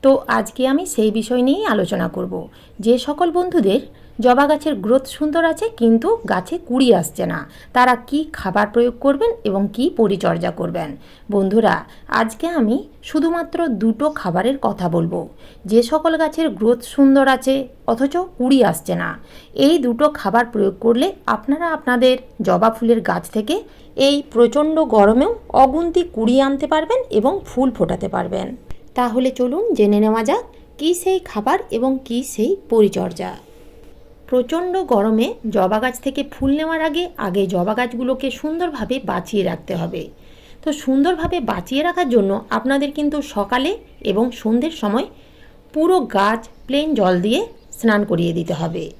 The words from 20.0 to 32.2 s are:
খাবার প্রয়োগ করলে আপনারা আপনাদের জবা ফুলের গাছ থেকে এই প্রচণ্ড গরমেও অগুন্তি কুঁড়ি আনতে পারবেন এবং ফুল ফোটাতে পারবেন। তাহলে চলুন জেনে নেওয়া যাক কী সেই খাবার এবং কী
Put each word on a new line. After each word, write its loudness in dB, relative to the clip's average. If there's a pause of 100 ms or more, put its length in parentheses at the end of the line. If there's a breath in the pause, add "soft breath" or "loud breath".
খাবার 0
প্রয়োগ 0
করলে 2 (200)
আপনারা -2
আপনাদের 2 (260)
জবা 2
ফুলের 2
গাছ -2
থেকে -2 (420 loud breath)
এই 4 (140)
প্রচণ্ড 2
গরমেও 4 (160)
অগুন্তি 4 (100)
কুঁড়ি 0
আনতে 0
পারবেন 0 (100)
এবং 2 (120)
ফুল -2
ফোটাতে -2
পারবেন। -4 (460 loud breath)
তাহলে 0
চলুন -2 (100)
জেনে 4
নেওয়া 2
যাক 0 (340 soft breath)
কী -2
সেই 0
খাবার -2 (120)
এবং 0 (140)
কী -4